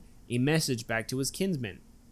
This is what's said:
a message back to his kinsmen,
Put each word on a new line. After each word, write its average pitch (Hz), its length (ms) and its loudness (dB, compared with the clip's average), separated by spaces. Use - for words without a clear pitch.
a 120 80 0
message 135 500 2
back 113 220 0
to 127 80 -2
his 135 120 -2
kinsmen, 139 520 -2